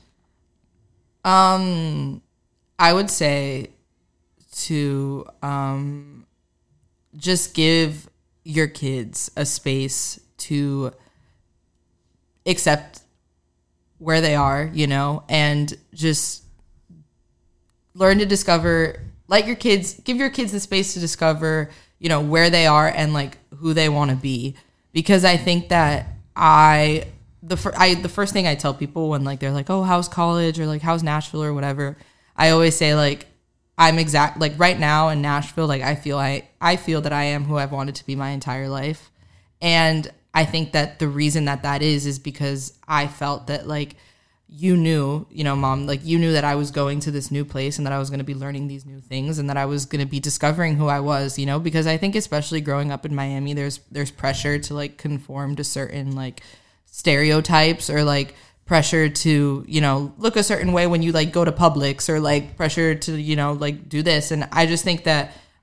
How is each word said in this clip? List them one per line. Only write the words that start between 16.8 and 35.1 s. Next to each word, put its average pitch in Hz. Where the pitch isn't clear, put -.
learn 190
to 208
discover, 170
let 208
your 240
kids, 196
give 247
your 269
kids 247
the 202
space 190
to 180
discover, 160
you 165
know, 151
where 160
they 170
are 151
and, 151
like, 143
who 160
they 156
wanna 147
be. 131
Because 180
I 180
think 175
that 156
I, 156
the 170
fir-, -
I, 185
the 180
first 196
thing 190
I 147
tell 139
people 156
when, 143
like, 139
they're 139
like, 143
"Oh, 190
how's 180
college?" 170
or, 156
like, 151
"How's 165
Nashville?" 151
or 147
whatever, 139
I 160
always 165
say, 151
like, 143
I'm 160
exact-, 151
like, 151
right 180
now 156
in 151